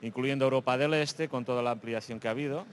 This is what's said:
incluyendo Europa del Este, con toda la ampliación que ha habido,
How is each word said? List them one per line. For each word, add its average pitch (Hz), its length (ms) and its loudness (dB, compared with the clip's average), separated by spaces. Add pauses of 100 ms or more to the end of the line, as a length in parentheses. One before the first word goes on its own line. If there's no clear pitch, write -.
incluyendo 131 420 0
Europa 127 320 4
del 147 160 2
Este, 151 360 0
con 123 180 -4
toda 123 160 0
la 120 80 2
ampliación 113 500 -4
que 117 80 -2
ha 110 40 0
habido, 147 400 -4